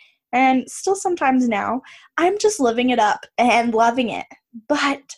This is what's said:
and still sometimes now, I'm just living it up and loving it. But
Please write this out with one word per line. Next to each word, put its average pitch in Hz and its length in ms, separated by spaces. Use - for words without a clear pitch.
and 262 380
still - 240
sometimes 277 540
now, 208 340
I'm 370 220
just 415 220
living 240 300
it 240 100
up - 260
and 233 360
loving 233 360
it. - 160
But 277 500